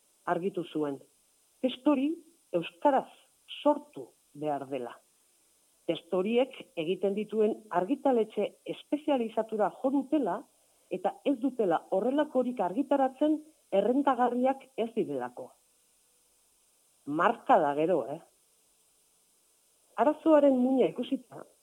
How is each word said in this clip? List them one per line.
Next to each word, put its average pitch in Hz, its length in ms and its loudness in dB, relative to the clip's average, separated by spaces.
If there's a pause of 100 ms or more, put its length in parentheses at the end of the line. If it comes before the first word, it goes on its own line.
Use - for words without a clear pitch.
(280)
argitu 175 360 -2
zuen. 147 340 -4 (680)
Test 254 240 -4
hori 285 220 2 (440)
euskaraz 226 560 0 (400)
sortu - 580 -2 (240)
behar 143 360 -6
dela. 123 260 -8 (960)
Test - 260 -6
horiek 226 400 0 (200)
egiten 190 420 -2
dituen 214 400 0 (120)
argitaletxe 214 800 0 (160)
espezializatura 220 1080 -2
jo 262 200 -4
dutela 269 460 0 (540)
eta 185 300 -2
ez 277 160 0
dutela 220 500 0
horrelakorik 247 720 0
argitaratzen 277 800 0 (320)
errentagarriak 247 920 2 (100)
ez 226 180 -4
direlako. 131 580 -6 (1600)
Marka 202 500 2
da 147 160 2
gero, 156 320 0
eh? 147 140 -8 (1800)
Arazoaren 285 600 4
muina 247 300 4
ikusita, - 540 -8 (220)